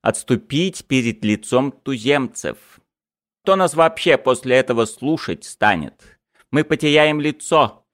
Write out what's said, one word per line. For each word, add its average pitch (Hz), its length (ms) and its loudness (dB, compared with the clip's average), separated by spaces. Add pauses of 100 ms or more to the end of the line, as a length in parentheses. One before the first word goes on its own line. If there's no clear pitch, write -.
Отступить 135 840 -4
перед 117 380 -2
лицом 120 480 0
туземцев. 127 840 -4 (840)
Кто 190 140 2
нас 180 200 0
вообще 160 420 2
после 127 400 0
этого 123 280 2
слушать 127 600 -6
станет? - 760 -2 (320)
Мы 147 120 0
потеряем 151 580 2
лицо 147 720 -2